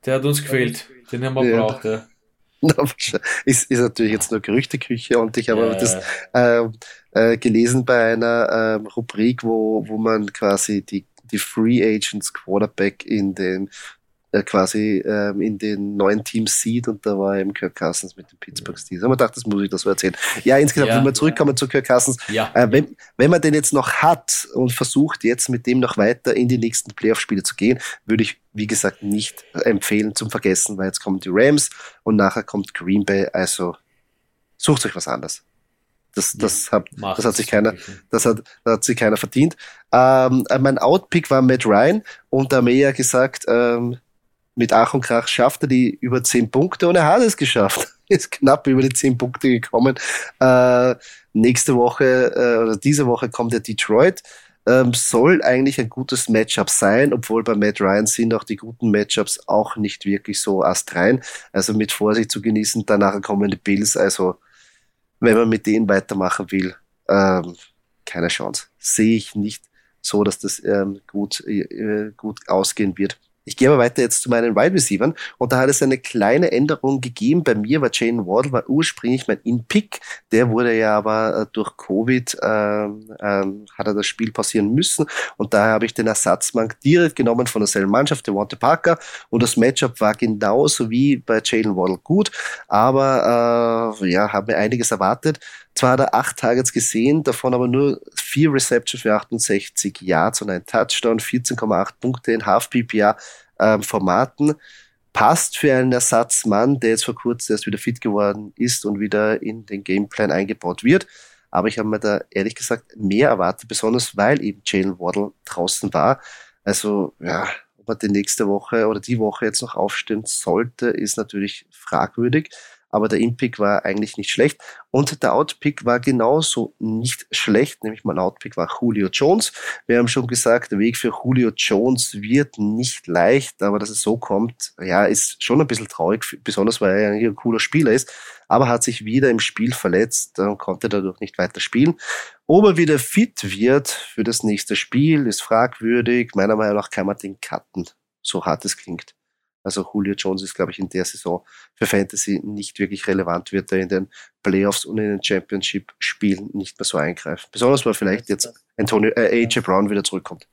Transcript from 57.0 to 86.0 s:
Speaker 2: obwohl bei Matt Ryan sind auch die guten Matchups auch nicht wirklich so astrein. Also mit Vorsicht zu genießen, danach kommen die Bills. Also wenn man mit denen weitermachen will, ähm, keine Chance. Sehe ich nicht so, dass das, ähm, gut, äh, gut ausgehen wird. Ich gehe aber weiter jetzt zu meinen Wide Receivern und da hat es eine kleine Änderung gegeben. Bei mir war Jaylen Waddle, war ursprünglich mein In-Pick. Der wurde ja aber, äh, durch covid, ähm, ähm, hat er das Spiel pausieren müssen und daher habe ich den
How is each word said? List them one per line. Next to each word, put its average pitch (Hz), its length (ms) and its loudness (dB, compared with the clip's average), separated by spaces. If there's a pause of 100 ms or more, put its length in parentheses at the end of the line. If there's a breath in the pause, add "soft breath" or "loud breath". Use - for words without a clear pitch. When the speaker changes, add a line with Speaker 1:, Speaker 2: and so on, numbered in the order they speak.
Speaker 2:
obwohl 113 300 -2
bei 113 100 0
Matt 104 260 0
Ryan 101 280 2
sind 113 260 0
auch 110 100 -2
die 104 140 -8
guten 117 320 -4
Matchups 104 580 0
auch 107 300 0
nicht 104 280 -6
wirklich 101 360 -4
so 95 220 0
astrein. 92 580 0 (320 loud breath)
Also 98 220 -2
mit 107 160 -2
Vorsicht 107 400 0
zu 101 100 -6
genießen, 107 460 -2
danach 101 340 2
kommen 101 300 0
die 98 60 -4
Bills. 101 380 -2
Also 92 420 0 (840 soft breath)
wenn 113 140 6
man 113 140 4
mit 110 160 -2
denen 107 240 2
weitermachen 95 640 -2
will, 92 240 -4 (340)
ähm, 92 460 2 (500)
keine 87 240 -6
Chance. - 380 -8 (100)
Sehe 110 400 2
ich - 180 -8
nicht 107 280 -6 (380)
so, 104 220 0
dass 101 160 -2
das, - 240 -8
ähm, 98 440 -2
gut, 101 400 -6
äh, 104 680 -4
gut 107 320 -10
ausgehen 95 500 0
wird. 98 220 -4 (260)
Ich - 120 -12
gehe 131 100 4
aber 143 120 6
weiter 123 240 2
jetzt - 180 0
zu - 80 -8
meinen 117 260 2
Wide 160 200 4
Receivern 127 400 0 (240 loud breath)
und 123 120 -2
da 127 100 4
hat 131 80 4
es 139 120 0
eine 135 160 2
kleine 123 540 2
Änderung 135 500 0
gegeben. 127 420 0
Bei 127 120 2
mir 117 260 0
war 127 100 2
Jaylen 117 360 -2
Waddle, 123 240 0
war 120 180 -4
ursprünglich 131 580 -2
mein 110 160 -2
In-Pick. 120 580 -2 (300 loud breath)
Der 120 200 4
wurde 117 260 2
ja 110 180 2
aber, 110 460 0
äh, 107 100 -2
durch - 240 -6
covid, 120 680 -2
ähm, 107 760 -2
ähm, 101 460 -2 (100)
hat 101 120 -4
er 104 80 0
das 101 100 -2
Spiel 110 260 -4
pausieren 110 440 0
müssen 156 320 0 (300 loud breath)
und - 180 -4
daher 107 160 6
habe 110 160 0
ich - 80 -8
den 110 100 -2